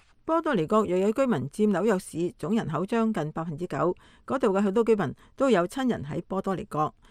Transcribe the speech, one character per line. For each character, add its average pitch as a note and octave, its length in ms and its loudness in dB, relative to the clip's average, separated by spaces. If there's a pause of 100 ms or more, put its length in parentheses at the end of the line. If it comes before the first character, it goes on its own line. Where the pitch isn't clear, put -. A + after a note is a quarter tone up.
(240)
波 D#4+ 160 0
多 D#4+ 140 0
黎 E3+ 140 0
各 G#3+ 180 4
又 F3 120 0
有 G3 140 2
居 C4+ 140 2
民 D3 240 -2
佔 G#3+ 220 2
紐 F3+ 120 2
約 G#3 140 4
市 E3+ 400 -4
總 F3 180 -2
人 D3+ 140 0
口 D#3+ 160 -2
將 A3+ 260 0
近 D#3 200 -4
百 E3 120 -6
分 E3 140 -8
之 F3 80 -6
九， D#3 300 -2 (320)
嗰 B3+ 100 -2
度 C4 120 2
嘅 F#3+ 120 2
好 G#3 80 2
多 A3 140 2
居 A3 120 4
民 G#3+ 160 -2 (240)
都 C4+ 140 2
有 F3+ 180 4
親 C4 220 -2
人 G3 140 -2
喺 D3+ 240 -6
波 F#3+ 120 -4
多 F#3+ 140 -4
黎 F#3 120 -6
各。 D3+ 280 -2 (180)